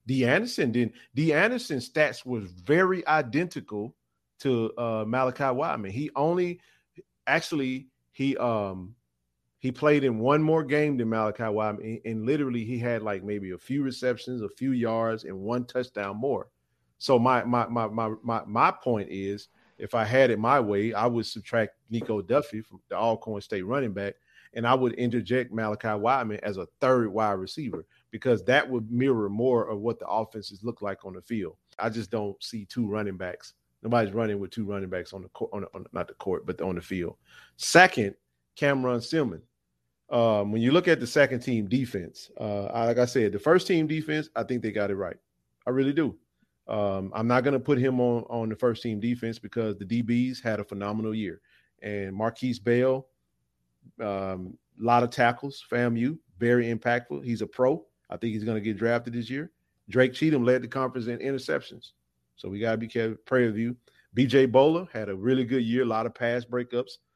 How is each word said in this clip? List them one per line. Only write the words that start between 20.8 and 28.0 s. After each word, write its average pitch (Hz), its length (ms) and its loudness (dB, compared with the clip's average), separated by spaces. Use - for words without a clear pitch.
I 107 120 0
would 117 200 0
subtract 110 500 -2
Nico 110 320 -2
Duffy 110 400 -2
from - 260 -20
the 98 80 -6
Alcorn 110 460 -2
State 95 240 -6
running 120 260 -2
back, 98 220 -6
and 117 120 -4
I 123 80 6
would 127 200 2
interject 120 580 -2
Malachi 110 380 -4
Wideman 107 540 0
as 104 120 -4
a 92 120 -8
third 127 320 4
wide 107 220 2
receiver, 95 520 -6